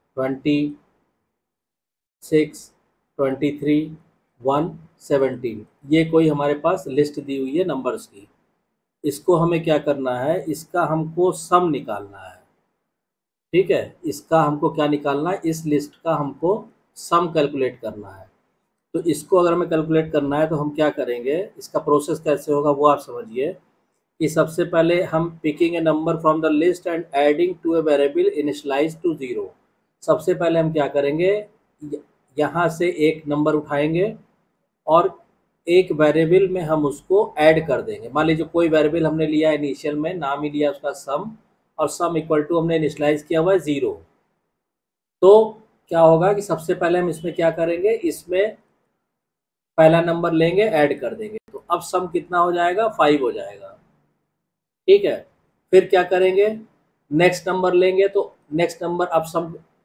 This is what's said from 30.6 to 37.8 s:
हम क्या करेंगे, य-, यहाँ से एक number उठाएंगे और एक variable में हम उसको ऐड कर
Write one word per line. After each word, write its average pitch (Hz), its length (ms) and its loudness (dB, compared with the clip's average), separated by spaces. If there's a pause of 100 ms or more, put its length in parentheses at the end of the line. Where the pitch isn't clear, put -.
हम 160 120 0
क्या 147 160 0
करेंगे, 147 440 0 (500)
य-, 147 200 -12 (340)
यहाँ 151 340 0
से 175 240 -2 (140)
एक 156 200 -4
number 151 260 0
उठाएंगे 151 600 -2 (720)
और 170 220 4 (580)
एक 180 260 4
variable 160 600 4
में 185 80 -4
हम 156 260 0
उसको 143 320 0 (200)
ऐड 160 280 4
कर 127 160 -2